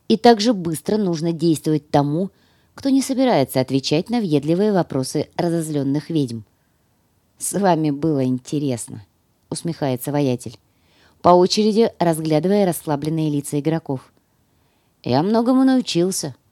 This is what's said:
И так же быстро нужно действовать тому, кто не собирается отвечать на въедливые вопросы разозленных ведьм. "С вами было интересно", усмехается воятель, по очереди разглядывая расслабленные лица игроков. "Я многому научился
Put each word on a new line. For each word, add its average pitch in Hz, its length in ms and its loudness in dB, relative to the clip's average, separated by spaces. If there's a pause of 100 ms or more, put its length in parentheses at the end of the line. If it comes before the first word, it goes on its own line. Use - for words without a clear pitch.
И 226 100 2
так 233 220 6
же 226 140 2
быстро 175 440 -4
нужно 170 360 -2
действовать 156 560 0
тому, 151 400 0 (460)
кто - 140 -6
не 269 120 2
собирается 226 580 0
отвечать 135 500 0
на 240 100 -2
въедливые 170 520 0
вопросы 151 640 -2
разозленных 151 760 -2
ведьм. 127 320 -4 (960)
"С - 220 -8
вами 160 320 2
было 143 320 0
интересно", 127 840 -4 (440)
усмехается 139 600 -6
воятель, 131 480 -2 (600)
по - 80 4
очереди 202 720 4
разглядывая 165 680 2
расслабленные 156 640 -2
лица 147 300 -4
игроков. 151 540 -4 (880)
"Я 127 200 2
многому 233 400 2
научился 185 720 0 (160)